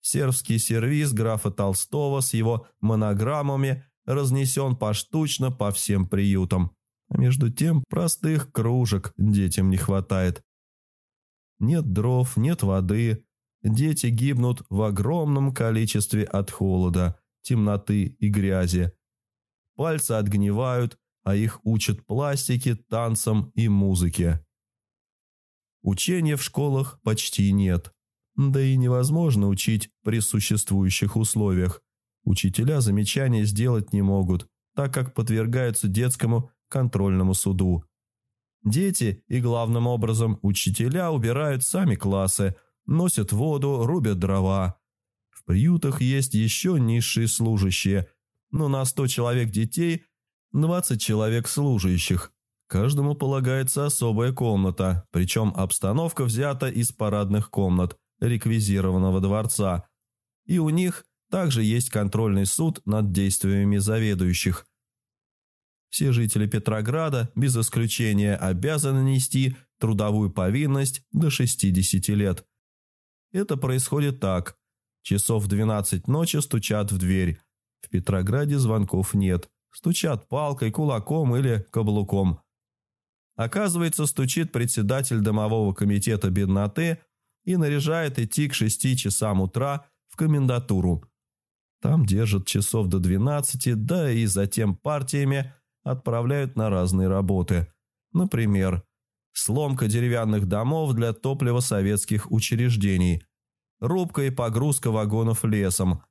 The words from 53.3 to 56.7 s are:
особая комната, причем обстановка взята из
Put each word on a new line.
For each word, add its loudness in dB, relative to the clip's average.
особая 0
комната, 0
причем 0
обстановка -2
взята -2
из -2